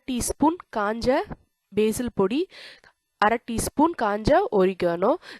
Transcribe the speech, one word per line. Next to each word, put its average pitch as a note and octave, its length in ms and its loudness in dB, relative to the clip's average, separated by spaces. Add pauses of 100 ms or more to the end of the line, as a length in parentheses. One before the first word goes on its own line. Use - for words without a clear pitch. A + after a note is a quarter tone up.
(120)
டீஸ்பூன் C4+ 440 0 (200)
காஞ்ச A3+ 440 0 (560)
பேசில் A3 400 0
பொடி, A3+ 320 0 (720)
அரை G#3+ 200 2 (140)
டீஸ்பூன் C#4+ 500 0
காஞ்ச A3 380 2 (120)
ஒரிகானோ. F#3 640 2 (240)